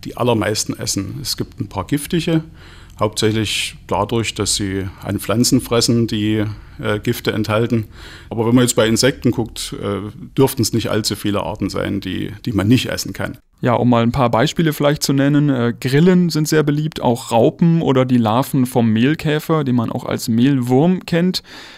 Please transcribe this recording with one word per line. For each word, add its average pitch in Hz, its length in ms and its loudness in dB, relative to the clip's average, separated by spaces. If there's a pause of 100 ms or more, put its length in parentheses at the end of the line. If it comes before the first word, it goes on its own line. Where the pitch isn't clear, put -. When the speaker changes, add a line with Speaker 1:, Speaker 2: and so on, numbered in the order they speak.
Speaker 1:
die - 120 -12
allermeisten 110 600 0
essen. 107 440 -6
Es - 140 -6
gibt - 240 -10
ein 107 80 -6
paar 95 180 -6
giftige, 160 580 -2 (560)
hauptsächlich 107 760 -2 (120)
dadurch, 104 480 -2
dass 101 200 -2
sie 95 320 -4 (160)
an 101 160 -4
Pflanzen 123 420 0
fressen, 117 440 0
die, 107 400 0 (340)
äh, 107 200 -2
Gifte 120 320 -4
enthalten. 110 540 0 (440)
Aber 110 160 -2
wenn 117 80 2
man 127 100 6
jetzt 120 120 0
bei 113 120 4
Insekten 123 440 2
guckt, - 500 -6
äh, 101 300 -6 (260)
dürften 135 240 2
es - 120 -2
nicht 113 180 -2
allzu 104 240 -2
viele 101 260 -2
Arten 98 300 -6
sein, 95 300 -4
die, 95 300 -6 (140)
die 123 60 -4
man 98 160 0
nicht 120 220 4
essen 82 240 -6
kann. - 260 -8 (200)
Speaker 2:
Ja, 123 140 0
um 120 160 2
mal 117 140 4
ein 120 80 2
paar 123 180 0
Beispiele 147 420 0
vielleicht 147 300 0
zu 147 120 -2
nennen, 143 360 4
äh, 120 300 0
Grillen 175 500 4
sind 156 180 -2
sehr 156 140 2
beliebt, 151 400 -2
auch - 300 -2
Raupen 160 500 4
oder 131 240 4
die 127 120 2
Larven 123 500 2
vom 117 260 2
Mehlkäfer, 151 720 0
den 127 120 0
man 117 160 0
auch - 140 -6
als - 220 -4
Mehlwurm 131 800 4
kennt. 175 340 0 (360)